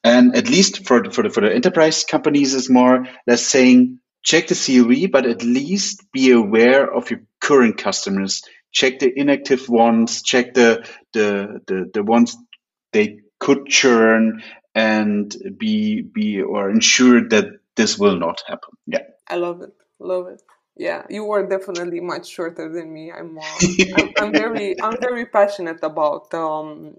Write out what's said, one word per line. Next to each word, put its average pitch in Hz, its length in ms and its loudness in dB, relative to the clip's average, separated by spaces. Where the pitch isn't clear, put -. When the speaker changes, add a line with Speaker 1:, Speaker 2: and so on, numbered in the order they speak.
Speaker 1:
And 123 320 6
at 120 140 -2
least 185 380 0
for 117 160 2
the, - 80 -12
for 113 120 -2
the, 104 60 -2
for 110 120 -4
the 104 120 2
enterprise 156 500 2
companies 143 520 0
is 127 140 -4
more 127 260 6
or 127 120 -2
less 120 160 4
saying, 127 560 4
check 165 240 0
the 170 80 -2
C 127 240 2
L 120 60 6
V, 143 220 2
but 131 180 2
at 117 180 -4
least 143 680 -4
be 131 200 4
aware 117 600 4
of 120 200 -4
your - 100 -8
current 123 360 2
customers. 98 640 -6
Check 131 280 -2
the 131 180 2
inactive 139 520 -2
ones, 113 520 2
check 123 320 -2
the, 117 320 4
the, 104 540 -4
the, 92 260 -4
the 104 100 -2
ones 117 320 2
they 214 280 0
could - 280 0
churn, 113 760 2
and 107 600 -2
be, 107 440 -2
be, 107 400 -4
or 98 280 -4
ensure 117 600 4
that 107 160 2
this 107 220 -2
will 98 200 2
not 85 300 -6
happen. - 220 -14
Yeah. - 180 -6
Speaker 2:
I 175 100 -8
love 175 240 -6
it. - 100 -20
Love 180 280 -8
it. - 160 -20
Yeah, 170 340 -8
you 208 220 -10
are 202 120 0
definitely 180 580 -8
much 175 280 -10
shorter 165 420 -12
than 160 220 -14
me. 160 180 -18
I'm, 165 240 -18
uh, 156 60 -18
Speaker 1:
<laughs> 180 560 -4
Speaker 2:
I'm, 202 220 -4
I'm 208 120 -4
very, 214 480 -4
I'm 226 220 -8
very 240 240 -6
passionate 202 560 -4
about, 156 540 -6
um, 156 640 -10